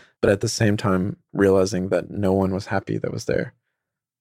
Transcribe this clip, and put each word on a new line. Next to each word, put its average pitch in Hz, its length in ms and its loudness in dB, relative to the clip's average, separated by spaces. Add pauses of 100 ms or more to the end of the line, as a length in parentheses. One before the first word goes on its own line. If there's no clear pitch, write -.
(200)
But - 100 2
at 98 100 2
the 113 80 -2
same 107 280 2
time, 95 400 0 (160)
realizing 95 560 2
that 90 220 -2
no 95 220 0
one 95 200 2
was 95 140 -6
happy 95 320 -4
that - 140 -4
was - 120 -10
there. - 300 -4 (680)